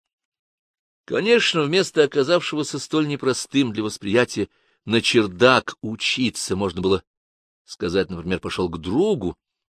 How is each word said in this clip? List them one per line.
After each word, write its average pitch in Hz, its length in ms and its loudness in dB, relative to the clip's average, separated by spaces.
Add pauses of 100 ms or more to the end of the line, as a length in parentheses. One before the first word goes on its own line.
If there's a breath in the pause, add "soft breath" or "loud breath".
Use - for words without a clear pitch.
(1080)
Конечно, 190 560 2
вместо 160 420 2
оказавшегося 151 760 0
столь 151 300 -2
непростым 131 640 -2
для 107 100 -4
восприятия 107 680 0 (360)
«на 113 160 2
чердак 110 800 2
учиться» 110 760 -4
можно 92 260 -4
было 95 200 2 (600)
сказать, 92 460 -2
например, 87 300 -4
пошел 90 280 -4
к 85 100 -8
другу, 101 600 -2 (300)